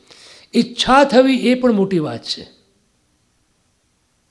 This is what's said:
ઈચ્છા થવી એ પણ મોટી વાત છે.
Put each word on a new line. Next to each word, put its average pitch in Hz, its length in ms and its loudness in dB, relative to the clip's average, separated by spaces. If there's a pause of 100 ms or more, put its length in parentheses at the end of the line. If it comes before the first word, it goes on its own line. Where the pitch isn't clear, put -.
(540)
ઈચ્છા 254 500 2
થવી 262 320 2
એ 240 180 0
પણ 254 180 0
મોટી 190 260 -2
વાત 123 240 -8
છે. - 200 -12 (1900)